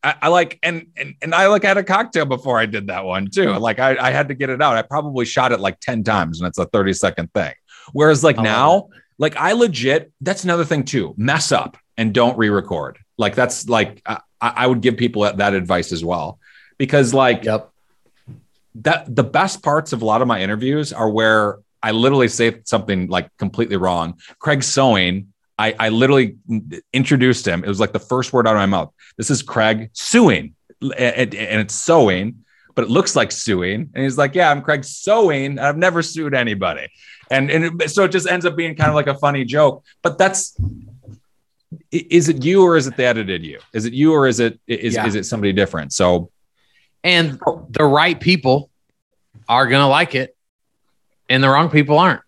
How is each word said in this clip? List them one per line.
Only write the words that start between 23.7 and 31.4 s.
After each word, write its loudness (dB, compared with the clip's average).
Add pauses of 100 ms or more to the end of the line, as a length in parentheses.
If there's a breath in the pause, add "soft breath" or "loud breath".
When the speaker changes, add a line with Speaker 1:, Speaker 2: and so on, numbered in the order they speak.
Speaker 1:
wrong. -2 (180 loud breath)
Craig 0
Sewing, 2 (260)
I, 0
I 0
literally 2 (560)
introduced 2
him. -2
It -8
was, -4
like, 0
the -4
first -4
word 2
out 4
of 2
my 2
mouth. -2 (240 soft breath)
"This -4
is 0
Craig -2
Sewing, 2 (280)
and, -2
and -4